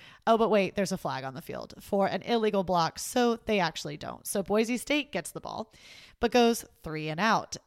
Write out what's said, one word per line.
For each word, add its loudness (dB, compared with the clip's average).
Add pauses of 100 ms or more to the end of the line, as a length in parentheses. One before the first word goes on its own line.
(260)
Oh, 6
but 4
wait, 2
there's -2
a -6
flag -6
on -8
the -12
field -12
for 0
an -2
illegal 2
block, 0
so 2
they 0
actually -4
don't. -12
So -2
Boise 0
State -2
gets -6
the -12
ball, -10 (480)
but 2
goes 4 (180)
three -6
and -6
out. 0